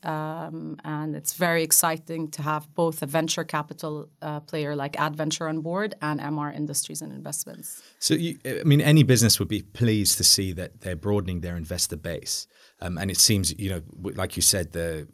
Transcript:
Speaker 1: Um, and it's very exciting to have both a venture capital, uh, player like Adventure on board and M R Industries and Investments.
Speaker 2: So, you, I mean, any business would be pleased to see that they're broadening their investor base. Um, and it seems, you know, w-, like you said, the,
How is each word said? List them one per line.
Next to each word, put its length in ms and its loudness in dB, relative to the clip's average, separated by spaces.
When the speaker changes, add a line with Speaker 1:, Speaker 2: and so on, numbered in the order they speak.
Speaker 1:
Um, 800 -6
and 320 -4
it's 160 -4
very 320 2
exciting 680 0
to 100 -8
have 340 -2
both 260 0
a 40 -4
venture 400 0
capital, 640 -6
uh, 200 -6
player 340 -4
like 240 -4
Adventure 480 -2
on 140 -4
board 400 -4
and 180 -2
M 180 -4
R 140 -4
Industries 500 -4
and 120 -12
Investments. 680 -10
Speaker 2:
So, 160 2
you, 300 -2
I 200 -4
mean, 160 8
any 220 8
business 360 6
would 80 -2
be 140 -2
pleased 560 2
to 80 2
see 280 4
that 280 -10
they're 160 -6
broadening 420 0
their 160 -6
investor 400 -4
base. 520 -6
Um, 160 -6
and 120 -2
it 80 -2
seems, 400 4
you 120 -4
know, 100 -4
w-, 380 -10
like 180 -4
you 60 -2
said, 320 2
the, 400 -4